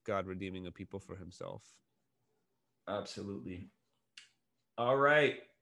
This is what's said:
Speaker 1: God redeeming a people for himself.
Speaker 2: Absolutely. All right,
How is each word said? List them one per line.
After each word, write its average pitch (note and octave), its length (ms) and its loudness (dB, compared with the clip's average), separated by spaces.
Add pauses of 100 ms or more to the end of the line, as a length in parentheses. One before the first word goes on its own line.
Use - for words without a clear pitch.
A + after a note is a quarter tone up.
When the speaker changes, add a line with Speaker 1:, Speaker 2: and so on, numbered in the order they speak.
Speaker 1:
God G2 240 -2
redeeming F#2 400 -6
a E2+ 40 -10
people G2 280 -10
for F#2 160 -14
himself. - 480 -12 (1200)
Speaker 2:
Absolutely. G2 840 -8 (1080)
All A#2+ 200 4
right, C#3+ 420 6 (220)